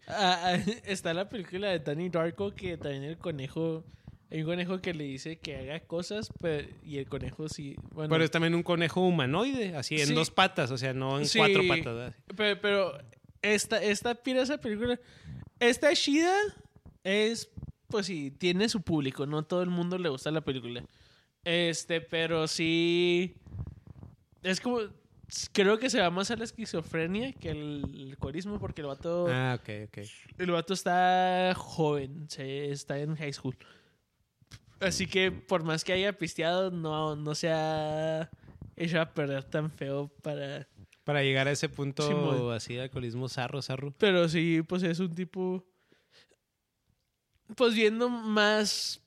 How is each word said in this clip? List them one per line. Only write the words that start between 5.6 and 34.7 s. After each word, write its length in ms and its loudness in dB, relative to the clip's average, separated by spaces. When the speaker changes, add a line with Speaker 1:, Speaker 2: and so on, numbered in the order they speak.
Speaker 1:
cosas, 500 -6
pe-, 280 -2
y 140 -8
el 100 -6
conejo 400 -8
sí, 300 -10
bueno. 180 -6
Speaker 2:
Pero 140 6
es 60 2
también 220 4
un 100 2
conejo 380 2
humanoide, 760 2
así, 220 -4
en 80 4
Speaker 1:
Sí. 60 4
Speaker 2:
dos 160 4
patas, 420 4
o 60 -4
sea, 160 -2
no 240 0
en 80 0
Speaker 1:
Sí, 140 2
Speaker 2:
cuatro 280 8
patas, 180 2
¿verdad? 200 -8
Speaker 1:
pe-, 220 2
pero 420 2
esta, 400 2
esta 320 0
pira, 280 0
esa 180 0
película, 400 -2
está 380 6
chida, 400 4
es, 440 0
pues 200 -2
sí, 220 -6
tiene 380 2
su 140 0
público, 440 0
no 200 -2
todo 180 0
el 60 -2
mundo 280 0
le 120 0
gusta 220 -4
la 100 0
película. 420 -6
Este, 560 0
pero 460 0
sí, 880 2
es 180 0
como, 180 0
creo 260 6
que 100 0
se 100 2
va 120 4
más 200 -2
a 40 -2
la 80 -6
esquizofrenia 920 -4
que 160 -10
al 340 -6
alcoholismo, 480 -6
porque 220 -8
el 60 -6
vato 420 -2
Speaker 2:
Ah, 300 2
ok, 100 -16
ok. 100 -16
Speaker 1:
el 140 -2
vato 240 0
está 840 4
joven, 720 -2
se, 420 -6
está 280 -6
en 160 -2
high 180 -6
school. 240 -6